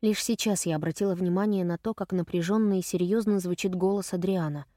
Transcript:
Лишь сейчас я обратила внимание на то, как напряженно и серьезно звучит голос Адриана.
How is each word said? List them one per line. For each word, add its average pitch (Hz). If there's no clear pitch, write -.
Лишь 214
сейчас 214
я 160
обратила 165
внимание 185
на 175
то, 226
как -
напряженно 190
и 180
серьезно 196
звучит 180
голос 190
Адриана. 170